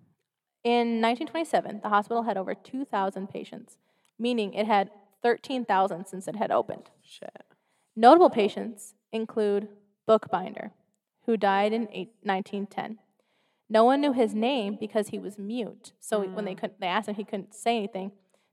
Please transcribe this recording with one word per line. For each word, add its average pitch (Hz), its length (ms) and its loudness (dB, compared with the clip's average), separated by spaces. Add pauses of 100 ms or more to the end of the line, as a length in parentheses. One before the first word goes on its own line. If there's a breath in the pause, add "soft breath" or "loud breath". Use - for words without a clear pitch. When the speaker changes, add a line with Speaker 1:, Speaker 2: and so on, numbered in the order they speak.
(640)
Speaker 1:
In 233 380 0
nineteen 233 260 2
twenty-seven, 208 540 -4
the 214 80 -6
hospital 208 340 0
had 220 140 -4
over 196 160 -6
two 262 320 -10
thousand 196 420 -4
patients, - 500 -14 (420)
meaning 220 340 -2
it 208 140 -2
had 202 240 2 (320)
thirteen 240 420 0
thousand 190 400 0
since 190 220 -12
it - 80 -8
had 208 160 -2
opened. - 400 -2 (100)
Speaker 2:
Shit. - 420 -20 (520)
Speaker 1:
Notable 277 340 10
patients 202 640 -4 (180)
include 208 560 -2 (400)
Bookbinder, - 640 0 (540)
who 226 120 2
died 202 360 2
in 226 180 -2
eight, 185 200 -10 (120)
nineteen 196 420 -4
ten. - 340 -10 (680)
No 214 160 6
one 269 160 6
knew 294 120 2
his 247 200 2
name 214 460 -2
because 214 300 -2
he 208 100 -8
was 190 180 -12
mute. 214 600 -10
So 214 220 -2
when 196 240 -6
they 190 100 -6
Speaker 2:
Mm. - 40 -16
Speaker 1:
couldn't, 196 200 -10
they 190 80 -4
asked 202 200 -2
him, 208 80 -6
he 208 80 -8
couldn't 196 300 -10
say 233 240 0
anything. 196 340 -6 (420)